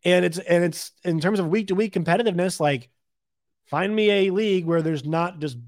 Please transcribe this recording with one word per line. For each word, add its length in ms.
and 220
it's, 140
and 260
it's, 260
in 160
terms 180
of 80
week-to-week 460
competitiveness, 680
like, 300
find 280
me 160
a 40
league 340
where 160
there's 240
not 340
just 180